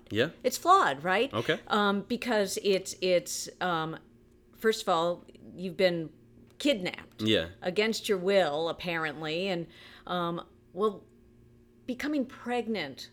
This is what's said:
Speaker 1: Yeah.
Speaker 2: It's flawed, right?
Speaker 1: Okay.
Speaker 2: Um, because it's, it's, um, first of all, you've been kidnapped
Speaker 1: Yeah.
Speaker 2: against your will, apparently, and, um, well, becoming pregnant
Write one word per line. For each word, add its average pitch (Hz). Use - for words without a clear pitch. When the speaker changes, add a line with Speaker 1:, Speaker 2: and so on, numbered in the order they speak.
Speaker 1:
Yeah. 120
Speaker 2:
It's 254
flawed, 254
right? 202
Speaker 1:
Okay. 156
Speaker 2:
Um, 202
because 220
it's, 190
it's, 180
um, 160
first 220
of -
all, 175
you've 175
been 175
kidnapped 185
Speaker 1:
Yeah. 101
Speaker 2:
against 208
your 202
will, 175
apparently, 160
and, 170
um, 175
well, 190
becoming 262
pregnant 220